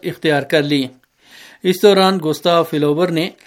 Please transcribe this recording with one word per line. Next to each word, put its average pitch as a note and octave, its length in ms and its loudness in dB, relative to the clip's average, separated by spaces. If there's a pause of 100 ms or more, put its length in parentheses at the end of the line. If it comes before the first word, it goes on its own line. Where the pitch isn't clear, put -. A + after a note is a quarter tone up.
اختیار D3+ 400 -2
کر D3+ 200 0
لی۔ C#3+ 240 -2 (760)
اس F#3 200 -2
دوران F#3+ 420 4
گستاو E3 380 0
فلوبر D3+ 460 -2
نے E3+ 220 -4 (160)